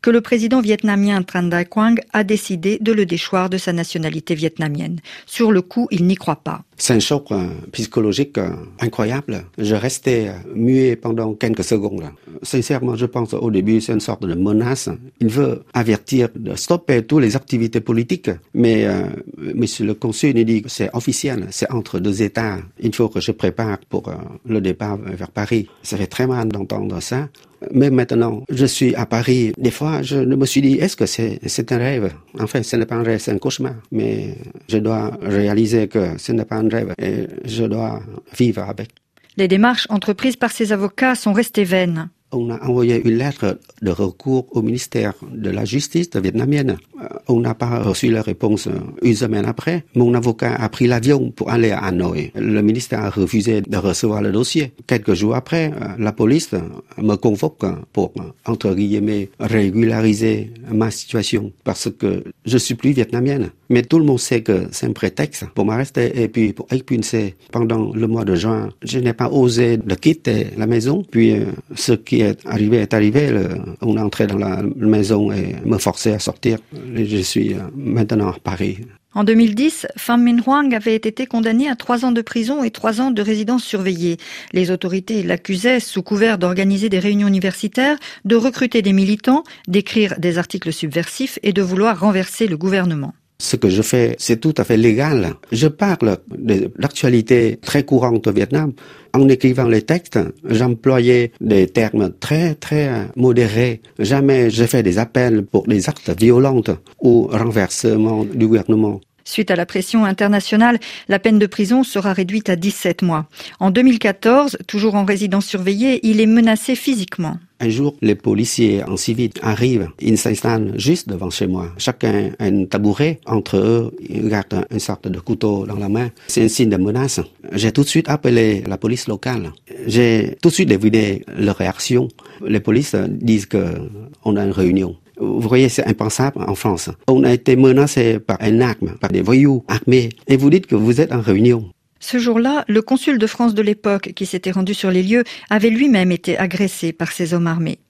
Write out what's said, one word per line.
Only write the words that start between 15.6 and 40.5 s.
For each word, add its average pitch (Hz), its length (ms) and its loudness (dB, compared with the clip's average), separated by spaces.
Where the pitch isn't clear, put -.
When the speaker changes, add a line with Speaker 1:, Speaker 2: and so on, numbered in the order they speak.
Speaker 2:
avertir 117 640 0
de 104 220 -8
stopper 147 460 0
toutes 147 200 2
les 113 140 2
activités 117 440 -2
politiques. 117 500 -2
Mais, 113 320 4
euh, 95 200 -2
monsieur 107 480 -4
le 104 80 -2
consul, 120 420 0
il 117 80 4
dit 113 160 2
que 113 80 -14
c'est - 240 -4
officiel, 123 580 -4
c'est - 200 -4
entre 110 300 -6
deux 98 200 -2
États. 104 380 -2
Il 110 140 -2
faut 113 140 0
que 95 120 -4
je - 100 -4
prépare 107 480 -2
pour, 95 200 -6
euh, 90 60 -10
le 110 160 -2
départ 98 360 -4
vers 95 340 -12
Paris. 107 380 -2
Ça - 120 -8
fait 95 120 -4
très - 180 -4
mal 123 220 -2
d'entendre 101 520 -6
ça. 139 280 -6
Mais 139 180 4
maintenant, 117 600 0
je 135 160 2
suis 123 300 0
à 117 100 -2
Paris. 117 500 0
Des 127 140 0
fois, 151 320 -4
je 135 140 -4
me 135 300 2
suis 135 140 2
dit, 139 200 4
est-ce - 160 -2
que 107 100 0
c'est, 110 400 -4
c'est - 240 -4
un 123 80 0
rêve ? 120 340 -2
Enfin, 110 240 -2
ce - 100 -6
n'est 117 120 0
pas 117 100 -6
un 117 80 -2
rêve, 113 160 0
c'est - 100 -6
un 101 80 -2
cauchemar. 127 380 -4
Mais 107 420 -4
je 110 100 0
dois 107 340 -2
réaliser 104 640 2
que 90 320 -2
ce - 140 -8
n'est 113 120 -2
pas 110 120 -8
un 110 120 0
rêve 107 300 -2
et 104 300 -4
je 110 180 -4
dois 110 380 -4
vivre 110 260 0
avec. 101 260 -10
Speaker 1:
Les 196 100 0
démarches 214 440 2
entreprises 214 440 -2
par 233 160 -4